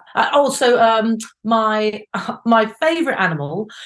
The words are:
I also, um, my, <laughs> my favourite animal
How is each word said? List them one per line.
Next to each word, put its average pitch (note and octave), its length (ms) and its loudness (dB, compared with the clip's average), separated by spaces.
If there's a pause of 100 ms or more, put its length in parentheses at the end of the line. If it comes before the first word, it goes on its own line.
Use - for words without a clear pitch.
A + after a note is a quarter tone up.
(140)
I - 160 0
also, C4+ 500 2
um, A3+ 380 2 (260)
my, G#3+ 600 0 (100)
<laughs> - 320 -10
my A3+ 200 4 (140)
favourite D#4+ 400 0
animal E3+ 480 -4 (160)